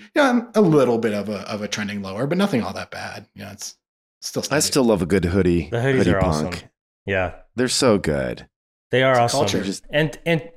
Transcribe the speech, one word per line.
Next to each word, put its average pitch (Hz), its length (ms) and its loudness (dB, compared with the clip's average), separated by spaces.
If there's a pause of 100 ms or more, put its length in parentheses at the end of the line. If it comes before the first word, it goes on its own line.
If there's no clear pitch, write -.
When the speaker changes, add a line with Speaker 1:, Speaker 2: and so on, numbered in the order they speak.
(160)
Speaker 1:
yeah, 247 260 4 (120)
a 220 80 4
little 135 380 4
bit 110 140 0
of 101 140 -4
a, 101 120 -6 (120)
of 104 120 -8
a 101 40 -6
trending 104 360 -6
lower, 101 240 -6
but 170 100 -2
nothing 196 240 0
all 95 120 -6
that 92 180 -12
bad. 98 420 -12
You 101 120 -16
know, 98 60 -14
it's - 260 -16 (420)
still - 220 -8
Speaker 2:
I - 40 -4
Speaker 1:
steady. 147 160 0
Speaker 2:
still 143 220 2
love 107 180 4
a 90 60 -2
good 90 180 2
hoodie, 87 460 2
Speaker 3:
The 117 60 -2
hoodies 131 200 0
Speaker 2:
hoodie 87 140 2
Speaker 3:
are 95 120 2
awesome. 78 260 0
Speaker 2:
punk. 82 180 -10 (400)
Speaker 3:
Yeah. 92 260 -2 (220)
Speaker 2:
They're 123 120 0
so 117 300 4
good. 67 500 -4 (440)
Speaker 3:
They 127 120 2
are 131 100 4
Speaker 1:
It's 123 60 4
a 120 40 6
Speaker 3:
awesome. 123 160 0
Speaker 1:
culture. 98 240 -2
Speaker 2:
Just 95 260 -8
Speaker 3:
And, 151 360 -2
and 165 160 2 (140)